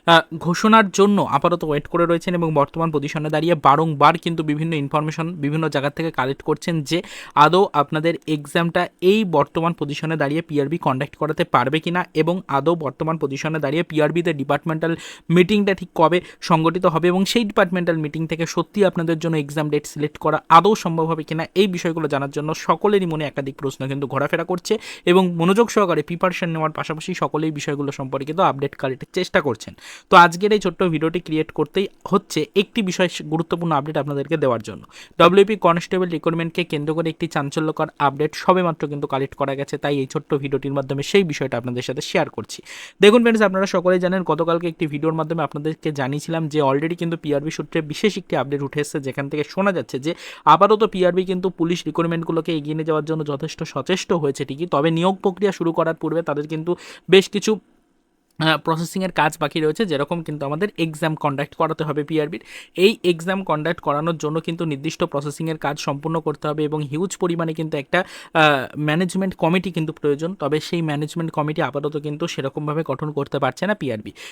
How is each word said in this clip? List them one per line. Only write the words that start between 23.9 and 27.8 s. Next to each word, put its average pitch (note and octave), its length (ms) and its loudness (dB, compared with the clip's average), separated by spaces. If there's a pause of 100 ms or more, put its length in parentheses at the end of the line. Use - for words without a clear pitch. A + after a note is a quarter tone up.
ঘোরাফেরা C#3+ 380 -2
করছে F3+ 340 -2 (260)
এবং F3+ 300 4
মনোযোগ G3 360 4
সহকারে F3 320 2
প্রিপারেশন F3 460 -4
নেওয়ার D#3+ 220 -2
পাশাপাশি D#3 440 -8
সকলেই D#3 360 -2
বিষয়গুলো C#3+ 420 -4